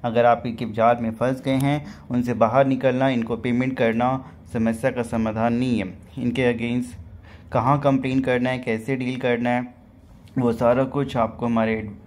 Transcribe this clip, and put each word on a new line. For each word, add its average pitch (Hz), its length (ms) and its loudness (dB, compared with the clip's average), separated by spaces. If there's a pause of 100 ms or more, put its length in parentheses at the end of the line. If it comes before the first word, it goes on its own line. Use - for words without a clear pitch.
अगर 120 220 2
आप 117 200 4
इनके 120 260 -6
जाल 113 300 4
में 113 100 -2
फंस 131 340 -2
गए 131 60 -2
हैं, 139 340 0 (260)
उनसे 123 220 0
बाहर 113 340 4
निकलना, 131 420 2
इनको 113 280 -2
पेमेंट 127 400 0
करना 123 480 0 (280)
समस्या 113 380 0
का 120 120 -4
समाधान 113 500 0
नहीं 120 260 0
है। 92 140 -4 (240)
इनके 123 400 0
against 120 380 -4 (560)
कहाँ 131 280 2
कंप्लेन 135 400 2
करना 127 300 0
है, 127 100 -2
कैसे 117 360 -2
डील 127 240 -4
करना 120 300 0
है, 123 240 -2 (640)
वो 120 160 2
सारा 120 300 4
कुछ 135 340 -2
आपको 113 280 -2
हमारे 110 460 0 (160)